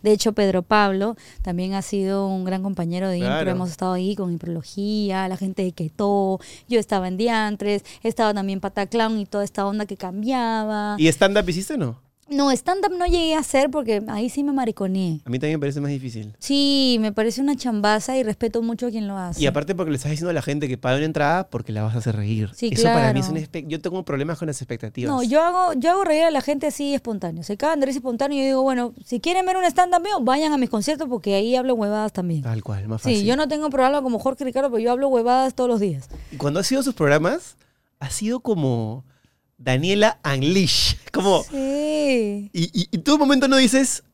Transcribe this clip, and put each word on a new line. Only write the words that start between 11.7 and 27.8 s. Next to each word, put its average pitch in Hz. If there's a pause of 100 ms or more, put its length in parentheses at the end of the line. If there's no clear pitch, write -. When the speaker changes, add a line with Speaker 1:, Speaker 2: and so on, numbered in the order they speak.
Speaker 2:
o 277
no? 123 (220)
Speaker 1:
No, 277
stand-up 359
no 349
llegué 339
a -
hacer 269
porque 233
ahí 220
sí 277
me 285
mariconeé. 190
Speaker 2:
A 123
mí 127
también 151
me -
parece 143
más 143
difícil. 117
Speaker 1:
Sí, 277
me 214
parece 220
una 277
chambaza 214
y 254
respeto 226
mucho 233
a -
quien 214
lo 196
hace. 175
Speaker 2:
Y 143
aparte 143
porque 170
le 139
estás 147
diciendo 156
a 170
la 143
gente 147
que 127
pague 127
una 151
entrada 160
porque 113
la 107
vas 110
a 120
hacer 113
reír. 104
Speaker 1:
Sí, 233
Speaker 2:
Eso 233
para 233
mí -
es -
Speaker 1:
claro. 160
Speaker 2:
un 156
espe-, 156
yo 151
tengo 180
problemas 147
con 175
las 147
expectativas. 123
Speaker 1:
No, 254
yo 247
hago, 359
yo 311
hago 392
reír 320
a 339
la 285
gente 294
así 285
espontáneo. 180
Se 202
cae 294
Andrés 269